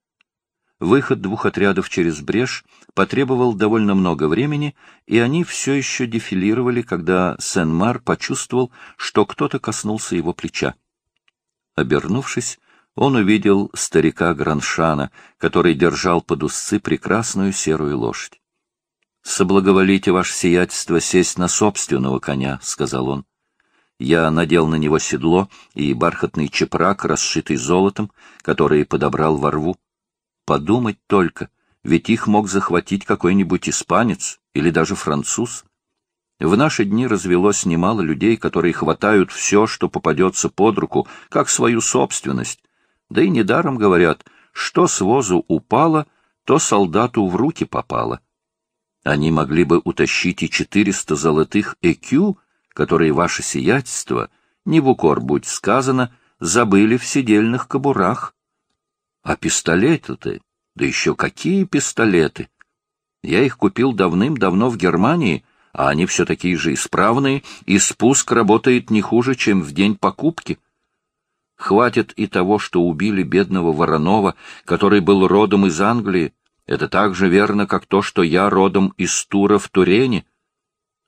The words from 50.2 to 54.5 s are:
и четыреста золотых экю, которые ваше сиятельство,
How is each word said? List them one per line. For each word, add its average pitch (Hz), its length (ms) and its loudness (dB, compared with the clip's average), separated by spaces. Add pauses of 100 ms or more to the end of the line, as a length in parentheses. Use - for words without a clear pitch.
и 82 80 -4
четыреста 98 640 -2
золотых 78 640 0
экю, 147 600 0 (300)
которые 80 420 2
ваше 76 320 -2
сиятельство, 71 840 -4 (340)